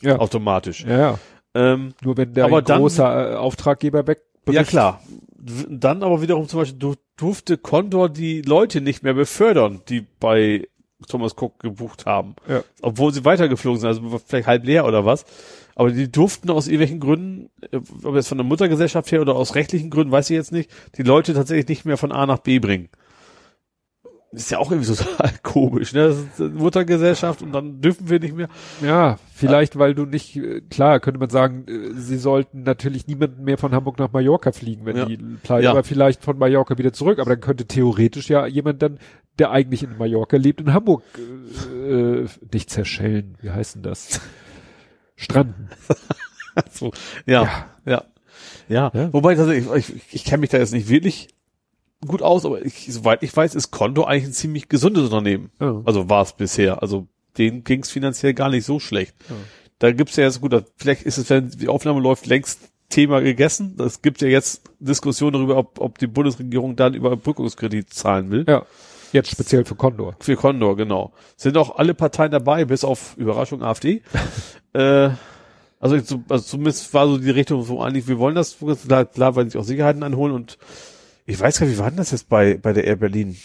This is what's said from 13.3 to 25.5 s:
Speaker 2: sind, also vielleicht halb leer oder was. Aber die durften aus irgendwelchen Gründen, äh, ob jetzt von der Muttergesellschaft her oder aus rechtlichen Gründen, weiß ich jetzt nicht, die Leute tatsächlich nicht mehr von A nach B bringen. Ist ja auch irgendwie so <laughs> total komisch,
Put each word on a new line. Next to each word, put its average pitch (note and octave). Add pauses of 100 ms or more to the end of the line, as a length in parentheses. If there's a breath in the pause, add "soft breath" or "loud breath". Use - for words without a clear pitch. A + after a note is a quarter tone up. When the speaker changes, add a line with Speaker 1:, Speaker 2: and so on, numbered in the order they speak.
Speaker 2:
sind, A2+
also A2+
vielleicht B2
halb A#2+
leer D3
oder A2
was. A#2+ (480 loud breath)
Aber B2
die B2+
durften F3
aus D3+
irgendwelchen D#3
Gründen, F3 (220)
äh, B2+ (240)
ob C#3+
jetzt C3+
von C#3
der B2
Muttergesellschaft D#3+
her D#3+
oder C#3
aus B2+
rechtlichen D#3
Gründen, D3
weiß C#3+
ich E3
jetzt D#3+
nicht, E3 (280 loud breath)
die C3+
Leute D3+
tatsächlich C#3
nicht D#3
mehr D3
von C#3+
A C#3
nach C3+
B C3
bringen. G2 (1400 soft breath)
Ist A#2
ja -
auch C#3+
irgendwie B2
so -
<laughs> -
total - (100)
komisch, B2